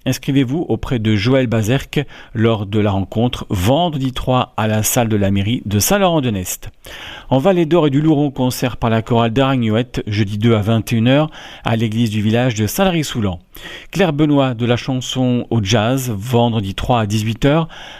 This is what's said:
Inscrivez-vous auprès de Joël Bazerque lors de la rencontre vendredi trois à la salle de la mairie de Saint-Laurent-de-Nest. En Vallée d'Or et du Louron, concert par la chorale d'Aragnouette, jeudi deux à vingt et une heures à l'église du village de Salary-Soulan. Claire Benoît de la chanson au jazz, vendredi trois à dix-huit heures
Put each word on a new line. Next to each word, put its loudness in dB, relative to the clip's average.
Inscrivez-vous 0
auprès -2
de 2
Joël 2
Bazerque -2
lors 0
de -2
la 2
rencontre -2
vendredi 0
trois -2
à -2
la 0
salle 0
de 2
la 2
mairie 0
de 0
Saint-Laurent-de-Nest. 0
En 4
Vallée 4
d'Or 2
et 2
du 2
Louron, 2
concert -2
par -2
la 2
chorale 0
d'Aragnouette, 0
jeudi -2
deux 4
à 2
vingt 0
et 2
une 2
heures 2
à 0
l'église 0
du -2
village 2
de 0
Salary-Soulan. -2
Claire 0
Benoît 2
de -4
la 2
chanson -2
au 2
jazz, 0
vendredi 0
trois 0
à 0
dix-huit -2
heures 2